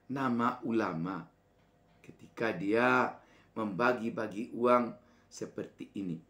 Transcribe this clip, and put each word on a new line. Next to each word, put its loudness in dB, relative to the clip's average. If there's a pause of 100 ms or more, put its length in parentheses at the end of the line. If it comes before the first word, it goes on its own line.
nama 0
ulama -2 (760)
ketika -6
dia 4 (400)
membagi-bagi -2
uang 4 (360)
seperti -10
ini. -4